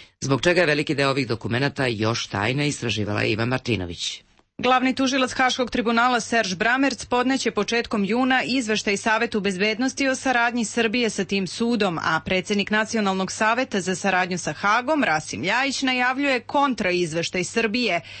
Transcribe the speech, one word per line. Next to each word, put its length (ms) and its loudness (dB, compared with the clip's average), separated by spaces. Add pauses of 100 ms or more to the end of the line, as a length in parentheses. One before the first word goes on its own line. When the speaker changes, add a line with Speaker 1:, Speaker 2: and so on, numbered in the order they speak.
(220)
Speaker 1:
Zbog 200 0
čega 200 4
je 60 4
veliki 280 0
deo 140 2
ovih 180 0
dokumenata 600 -2
još 400 0
tajna, 380 0
istraživala 560 -2
je 100 0
Iva 140 0
Martinović. 800 -4 (320)
Speaker 2:
Glavni 380 2
tužilac 380 0
Haškog 380 0
tribunala 480 2
Serž 360 0
Bramerc 500 0
podneće 460 0
početkom 540 0
juna 400 2
izveštaj 520 0
Savetu 420 0
bezbednosti 680 0
o 80 2
saradnji 500 0
Srbije 440 0
sa 140 -4
tim 240 -2
sudom, 500 0
a 280 0
predsjednik 460 0
Nacionalnog 600 0
saveta 500 0
za 140 -2
saradnju 420 0
sa 160 -4
Hagom, 500 2
Rasim 400 -2
Ljajić, 380 0
najavljuje 580 2
kontraizveštaj 1040 0
Srbije 580 0 (200)